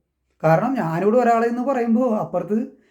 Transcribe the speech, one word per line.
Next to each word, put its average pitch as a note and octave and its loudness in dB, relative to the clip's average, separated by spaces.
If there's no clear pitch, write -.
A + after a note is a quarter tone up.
കാരണം F3+ 2
ഞാനിവിടെ F#3 0
ഒരാളെ A#3 2
എന്ന് A#3+ -4
പറയുമ്പോൾ A#3 0
അപ്പുറത്ത് F#3 -4